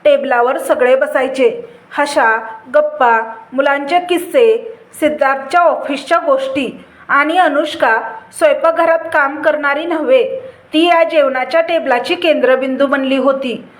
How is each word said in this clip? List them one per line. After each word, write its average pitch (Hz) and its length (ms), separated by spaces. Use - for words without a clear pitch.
टेबलावर 262 540
सगळे 262 380
बसायचे. 262 840
हशा, 285 400
गप्पा, 254 580
मुलांचे 285 460
किस्से, 269 800
सिद्धार्थच्या 277 640
ऑफिसच्या 311 560
गोष्टी 269 680
आणि 285 300
अनुष्का 294 640
स्वयंपाकघरात 330 640
काम 294 280
करणारी 294 440
नव्हे, 269 540
ती 320 140
या 330 160
जेवणाच्या 277 580
टेबलाची 302 540
केंद्रबिंदू 262 720
बनली 269 300
होती. 262 500